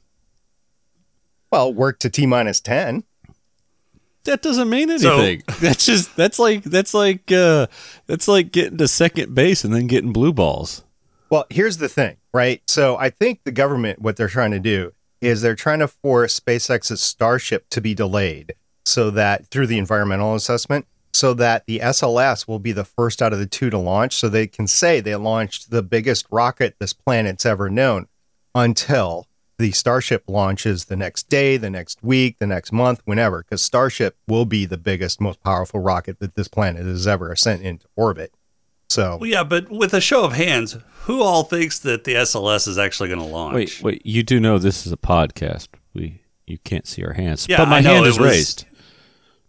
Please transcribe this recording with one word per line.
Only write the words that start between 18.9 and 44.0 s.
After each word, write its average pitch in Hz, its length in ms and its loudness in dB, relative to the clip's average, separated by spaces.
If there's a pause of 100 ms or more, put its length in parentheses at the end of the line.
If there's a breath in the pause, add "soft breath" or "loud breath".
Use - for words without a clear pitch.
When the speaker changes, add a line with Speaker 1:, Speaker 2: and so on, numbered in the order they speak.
Speaker 1:
that, 101 400 0
through 135 160 0
the 113 100 0
environmental 104 560 0
assessment, 120 540 -2 (260)
so 131 220 2
that 117 320 0
the 113 120 -4
S 123 220 0
L 120 160 0
S 127 300 0
will 110 120 -6
be 107 120 -4
the 101 120 -4
first 117 380 -4
out 117 100 2
of 107 60 -2
the 101 80 -4
two 123 240 -4
to 107 80 -2
launch, 98 380 0
so - 120 -2
they 110 200 0
can - 180 -6
say 160 360 2
they 104 140 -4
launched 110 540 -4
the 113 140 -2
biggest 113 480 -2
rocket 117 480 0
this 101 140 -8
planet's 110 520 -2
ever 101 240 0
known 107 380 0 (480)
until 113 720 0 (300)
the 110 140 0
Starship - 560 -2
launches 95 580 -2
the 95 120 -8
next 95 320 -8
day, 139 260 2
the 110 140 -4
next 92 340 -10
week, 127 360 2
the 104 60 -2
next 95 280 -4
month, 123 320 0
whenever, 104 360 0
'cause 98 200 -8
Starship 123 560 0 (100)
will 113 160 0
be 104 220 0
the 87 120 -6
biggest, 90 440 -4
most 98 200 -4
powerful 95 380 -4
rocket 92 400 -4
that 98 160 -10
this 101 140 -4
planet 90 360 -4
has 92 220 -4
ever 90 300 -2
sent - 240 -2
into 90 340 -10
orbit. - 380 -2 (560)
So 95 260 -2
Speaker 3:
Well, 220 140 -8
yeah, 190 160 0
but 175 260 -4
with 190 220 -2
a 190 80 2
show 247 240 2
of 131 80 -4
hands, 131 420 -2 (280)
who 254 180 -2
all 180 240 4
thinks 165 340 -2
that 117 240 -4
the 123 140 -2
S 123 180 -2
L 104 140 -2
S 104 180 0
is 92 100 -4
actually 98 300 -2
gonna 87 180 -6
launch? 80 300 -6
Speaker 2:
Wait, 113 260 -4
wait, - 240 -4